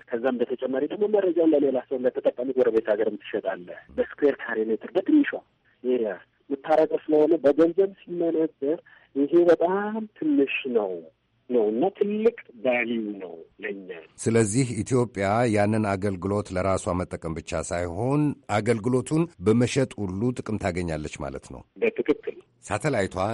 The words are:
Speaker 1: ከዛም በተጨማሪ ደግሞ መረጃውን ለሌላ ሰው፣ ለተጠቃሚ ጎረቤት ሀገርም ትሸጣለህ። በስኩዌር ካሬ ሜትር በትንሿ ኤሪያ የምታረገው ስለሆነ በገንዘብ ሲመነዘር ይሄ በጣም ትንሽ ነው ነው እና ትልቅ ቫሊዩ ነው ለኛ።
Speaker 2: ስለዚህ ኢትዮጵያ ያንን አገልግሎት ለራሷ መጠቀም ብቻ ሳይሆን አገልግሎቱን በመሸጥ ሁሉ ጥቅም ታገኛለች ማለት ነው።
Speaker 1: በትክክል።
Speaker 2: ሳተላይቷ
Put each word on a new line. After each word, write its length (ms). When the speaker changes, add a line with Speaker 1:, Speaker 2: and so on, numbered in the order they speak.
Speaker 1:
ከዛም 320
በተጨማሪ 500
ደግሞ 220
መረጃውን 420
ለሌላ 300
ሰው፣ 180
ለተጠቃሚ 540
ጎረቤት 340
ሀገርም 300
ትሸጣለህ። 600
በስኩዌር 460
ካሬ 260
ሜትር 280
በትንሿ 360
ኤሪያ 280
የምታረገው 580
ስለሆነ 400
በገንዘብ 580
ሲመነዘር 800
ይሄ 180
በጣም 360
ትንሽ 420
ነው 220
ነው 160
እና 260
ትልቅ 440
ቫሊዩ 420
ነው 180
ለኛ። 300
Speaker 2:
ስለዚህ 500
ኢትዮጵያ 480
ያንን 400
አገልግሎት 680
ለራሷ 420
መጠቀም 420
ብቻ 280
ሳይሆን 580
አገልግሎቱን 760
በመሸጥ 580
ሁሉ 360
ጥቅም 260
ታገኛለች 600
ማለት 320
ነው። 100
Speaker 1:
በትክክል። 580
Speaker 2:
ሳተላይቷ 520